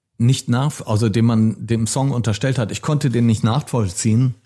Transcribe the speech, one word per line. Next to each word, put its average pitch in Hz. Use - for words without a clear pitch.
nicht 127
nach-, 131
also 110
den 113
man 110
dem 113
Song 139
unterstellt 120
hat, 113
ich -
konnte 147
den 120
nicht 110
nachvollziehen, 117